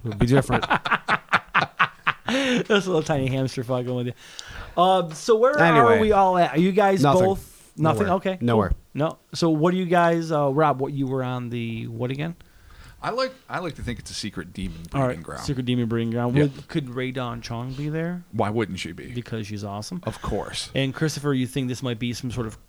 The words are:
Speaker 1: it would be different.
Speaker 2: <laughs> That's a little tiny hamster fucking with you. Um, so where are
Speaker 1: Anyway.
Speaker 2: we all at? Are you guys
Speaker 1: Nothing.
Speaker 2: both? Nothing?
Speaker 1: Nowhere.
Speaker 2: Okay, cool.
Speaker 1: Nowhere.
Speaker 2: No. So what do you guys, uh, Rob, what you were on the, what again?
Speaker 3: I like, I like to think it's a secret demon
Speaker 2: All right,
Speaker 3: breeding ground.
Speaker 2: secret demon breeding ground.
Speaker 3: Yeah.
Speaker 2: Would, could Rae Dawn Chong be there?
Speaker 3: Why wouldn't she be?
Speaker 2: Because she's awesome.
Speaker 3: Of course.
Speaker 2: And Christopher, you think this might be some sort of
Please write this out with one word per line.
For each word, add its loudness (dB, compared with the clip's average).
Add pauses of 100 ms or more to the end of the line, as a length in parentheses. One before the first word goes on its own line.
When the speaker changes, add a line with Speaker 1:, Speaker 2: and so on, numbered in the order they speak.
Speaker 1:
it -8
would -6
be 4
different. 4
Speaker 2:
<laughs> 2 (1500)
That's 0
a 2
little 2
tiny 0
hamster -2
fucking -4
with -2
you. -6 (680)
Um, 4
so 2
where 6
are 4
Speaker 1:
Anyway. 6
Speaker 2:
we 4
all 6
at? 4
Are 0
you 4
guys 4
Speaker 1:
Nothing. 6
Speaker 2:
both? -4
Nothing? 2
Speaker 1:
Nowhere. 2
Speaker 2:
Okay, -4
cool. -2
Speaker 1:
Nowhere. 4 (220)
Speaker 2:
No. -4 (160)
So 2
what 4
do 0
you 0
guys, 2
uh, 2
Rob, 2
what -4
you -2
were -2
on -6
the, -6
what -4
again? -6 (680)
Speaker 3:
I -4
like, -2 (160)
I -6
like -6
to -14
think -6
it's -16
a -12
secret -8
demon -8 (120)
Speaker 2:
All -2
right, 2
Speaker 3:
breeding -6
ground. -10
Speaker 2:
secret -4
demon 0
breeding -2
ground. 0
Speaker 3:
Yeah. 6
Speaker 2:
Would, -2
could -6
Rae -6
Dawn -8
Chong -8
be -6
there? -6 (100)
Speaker 3:
Why 0
wouldn't -2
she -8
be? -14
Speaker 2:
Because -8
she's -8
awesome. -8
Speaker 3:
Of -8
course. -6
Speaker 2:
And -2
Christopher, -2
you 0
think -4
this -8
might -4
be -4
some -8
sort -4
of -10 (120)